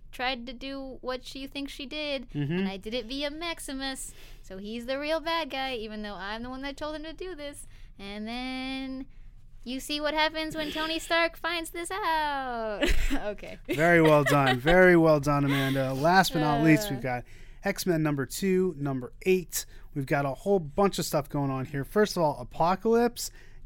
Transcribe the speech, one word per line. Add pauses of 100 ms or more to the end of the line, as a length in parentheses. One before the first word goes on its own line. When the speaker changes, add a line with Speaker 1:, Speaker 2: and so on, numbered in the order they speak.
(120)
Speaker 1:
tried
to
do
what
she
thinks
she
did,
Speaker 2:
Mm-hmm.
Speaker 1:
and
I
did
it
via
Maximus. (300)
So
he's
the
real
bad
guy,
even
though
I'm
the
one
that
told
him
to
do
this." (320)
And
then (640)
you
see
what
happens
when
Tony
Stark
finds
this
out. (160)
<laughs>
Okay. (100)
Speaker 2:
Very
well
done.
Speaker 1:
<laughs>
Speaker 2:
Very
well
done,
Amanda.
Last
but
not
least,
Speaker 1:
Uh.
Speaker 2:
we've
got (400)
X-Men
number
two,
number (140)
eight. (280)
We've
got
a
whole
bunch
of
stuff
going
on
here.
First
of
all,
Apocalypse, (360)